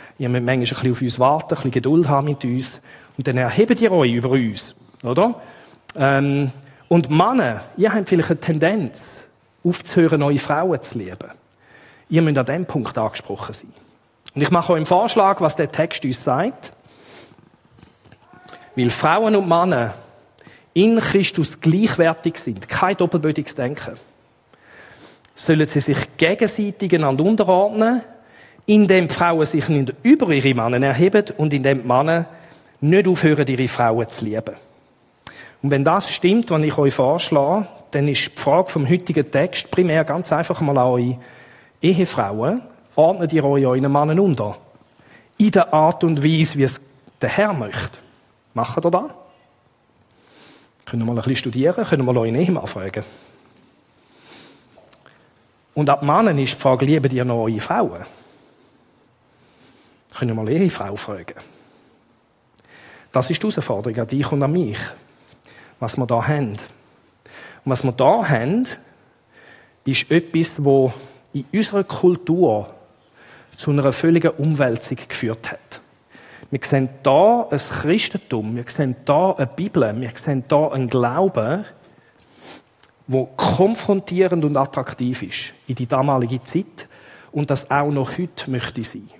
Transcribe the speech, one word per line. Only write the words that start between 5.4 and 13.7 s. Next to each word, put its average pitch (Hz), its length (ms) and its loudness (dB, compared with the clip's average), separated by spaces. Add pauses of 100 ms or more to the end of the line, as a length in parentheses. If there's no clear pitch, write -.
Ähm, 139 560 0 (380)
und 170 200 4
Männer, 160 520 2 (160)
ihr 208 160 2
habt 208 160 -2
vielleicht 175 220 2
eine 156 80 -4
Tendenz, 160 840 -4 (420)
aufzuhören, 170 560 2
neue 143 200 0
Frauen 160 420 -2
zu - 160 -10
lieben. 92 340 -14 (800)
Ihr 160 120 2
müsst 156 160 2
an 127 80 0
dem 160 200 -4
Punkt 123 320 -6
angesprochen - 560 -6
sein. - 200 -16 (600)